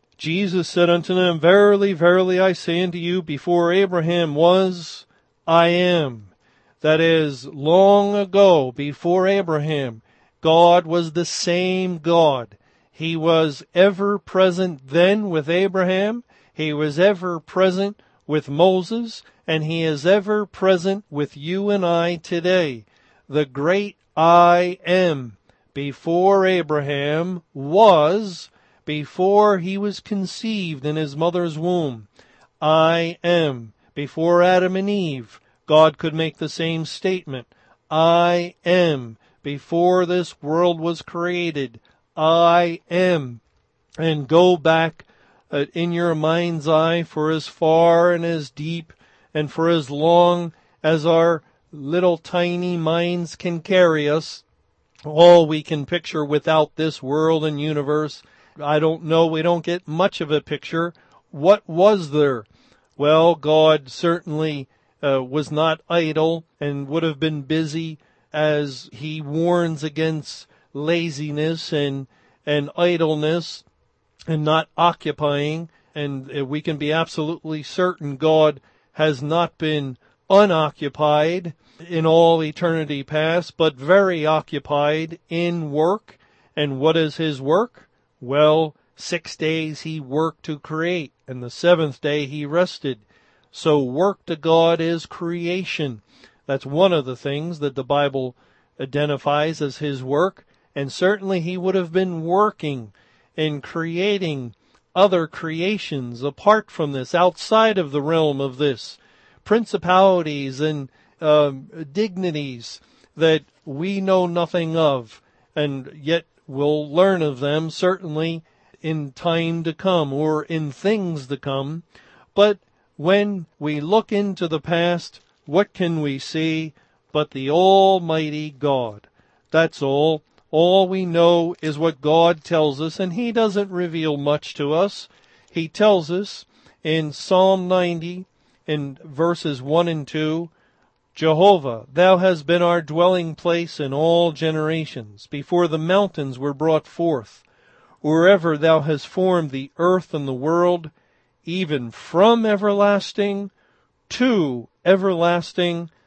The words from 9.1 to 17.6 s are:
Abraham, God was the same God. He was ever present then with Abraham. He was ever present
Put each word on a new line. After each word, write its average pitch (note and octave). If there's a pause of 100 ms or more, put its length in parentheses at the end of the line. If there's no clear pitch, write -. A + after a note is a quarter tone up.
Abraham, D#3 (400)
God E3+
was E3
the E3+
same F#3
God. D3+ (320)
He E3
was D#3+ (100)
ever G3
present F3+
then F#3+
with D#3
Abraham. F#3+ (280)
He D#3
was D3
ever F3+
present F#3+ (240)